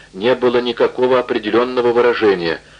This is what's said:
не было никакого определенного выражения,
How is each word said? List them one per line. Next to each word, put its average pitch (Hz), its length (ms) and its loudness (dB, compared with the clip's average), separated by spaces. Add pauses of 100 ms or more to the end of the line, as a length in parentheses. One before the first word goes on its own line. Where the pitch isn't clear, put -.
(140)
не 107 220 0
было 120 240 0
никакого 123 600 0
определенного 120 720 0
выражения, 107 720 0 (180)